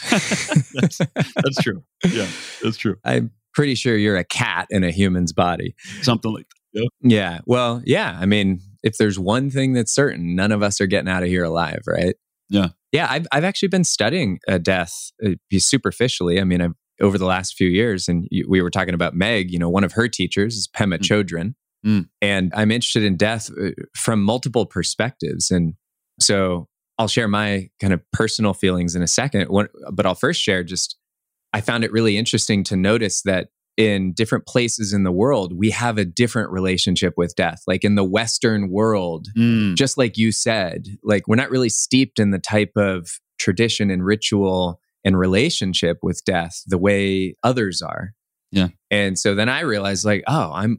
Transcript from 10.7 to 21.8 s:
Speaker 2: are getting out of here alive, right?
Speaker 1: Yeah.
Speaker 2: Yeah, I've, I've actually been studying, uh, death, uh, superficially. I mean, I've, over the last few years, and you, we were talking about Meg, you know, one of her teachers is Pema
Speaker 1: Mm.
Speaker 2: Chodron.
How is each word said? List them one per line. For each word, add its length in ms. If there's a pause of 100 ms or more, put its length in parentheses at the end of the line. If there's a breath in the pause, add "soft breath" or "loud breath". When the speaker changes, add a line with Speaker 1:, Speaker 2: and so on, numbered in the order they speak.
Speaker 2:
are 40
getting 240
out 140
of 60
here 140
alive, 440
right? 280 (340)
Speaker 1:
Yeah. 180 (240)
Speaker 2:
Yeah, 180
I've, 220
I've 120
actually 260
been 140
studying, 640
uh, 120
death, 340 (320)
uh, 60 (260)
superficially. 840
I 40
mean, 180
I've, 120 (280)
over 160
the 80
last 300
few 120
years, 400
and 240
you, 180
we 120
were 80
talking 240
about 220
Meg, 360
you 80
know, 100
one 140
of 100
her 140
teachers 480
is 120
Pema 320
Speaker 1:
Mm. 20 (240)
Speaker 2:
Chodron. 280 (320)